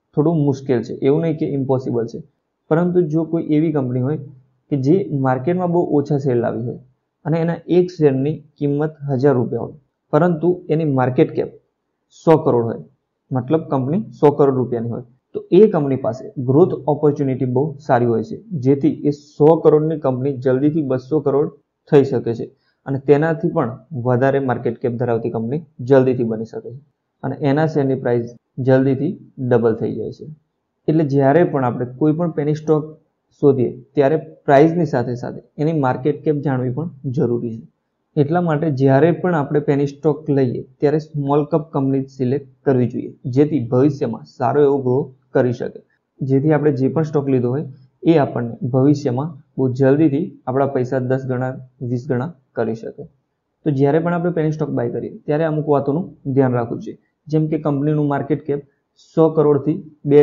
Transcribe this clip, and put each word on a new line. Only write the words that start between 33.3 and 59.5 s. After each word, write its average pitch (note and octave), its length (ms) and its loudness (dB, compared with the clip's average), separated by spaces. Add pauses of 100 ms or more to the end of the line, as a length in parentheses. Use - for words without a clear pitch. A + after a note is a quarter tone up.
શોધીએ, C3 300 4 (200)
ત્યારે D3 260 2 (240)
પ્રાઇસની D#3+ 460 4
સાથે B2 280 -2
સાથે B2+ 240 -10 (180)
એની D#3 220 -2
market C3 420 0
cap D3 200 -2
જાણવી C3 320 -2
પણ D#3 160 -6 (220)
જરૂરી A#2+ 420 -2
છે. A2+ 100 -14 (520)
એટલા D#3 260 0
માટે E3 320 -2
જ્યારે C3+ 400 4
પણ F3 240 -2
આપણે C#3+ 240 -2
penny C#3+ 260 0
stock D3 320 -2 (100)
લઈએ, C3+ 320 0 (160)
ત્યારે D3 220 2
small D3 460 -2
cup D#3+ 240 -2
company C3+ 400 -2
select C3+ 400 -4 (140)
કરવી B2 280 2
જોઈએ, B2 200 -10 (160)
જેથી C#3+ 400 2
ભવિષ્યમાં B2+ 640 0
સારો B2+ 320 0
એવો C#3 160 4
ગ્રો B2+ 200 0 (320)
કરી B2 260 0
શકે, - 220 -10 (420)
જેથી C3+ 320 2
આપણે D3 200 2
જે C3 160 0
પણ D#3+ 200 -2
stock C#3+ 180 -2
લીધો B2+ 220 0
હોય C#3 160 -4 (380)
એ E3 140 4
આપણને A#2+ 360 -2 (140)
ભવિષ્યમાં C3 640 0 (220)
બહુ C3 200 -2
જલ્દીથી C#3 520 2 (160)
આપણા C#3 320 -2
પૈસા B2+ 280 -2
દસ C3 240 -2
ગણા, B2+ 280 -4 (280)
વીસ A#2+ 260 -4
ગણા C3 220 -4 (220)
કરી A2+ 240 -4
શકે. - 280 -14 (600)
તો D#3+ 60 -2
જ્યારે C#3+ 280 2
પણ E3+ 160 -2
આપણે E3+ 200 -2
પેની D#3 180 -2
stock D3+ 180 -6
buy A#2+ 220 -2
કરીએ, B2 300 -8
ત્યારે D3+ 220 -2
અમુક D3+ 220 -2
વાતોનું C#3+ 380 0 (220)
ધ્યાન C3 260 2
રાખવું A#2+ 300 -4
જોઈએ, - 160 -14 (280)
જેમ D#3 200 0
કે D#3 120 -2
કંપનીનું D3 480 0
market C#3+ 360 -2
cap C#3+ 180 -4 (560)
સો E3 140 6
કરોડથી D3 460 2 (260)